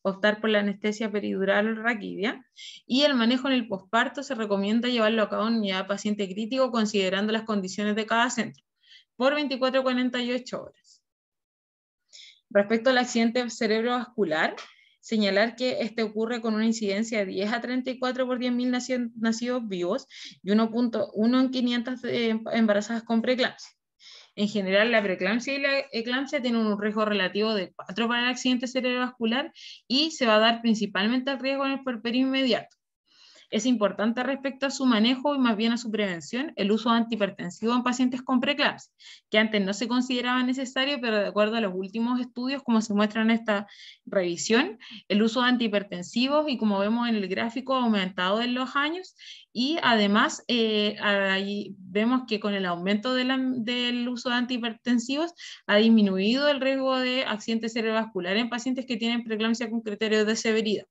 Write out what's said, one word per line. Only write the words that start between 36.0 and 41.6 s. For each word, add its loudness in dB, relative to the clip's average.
el 0
uso 2
de 4
antihipertensivo -2
en 2
pacientes 0
con 2
preeclampsia, -2
que 4
antes 2
no -2
se -4
consideraba 0
necesario, -2
pero 0
de 2
acuerdo 2
a 2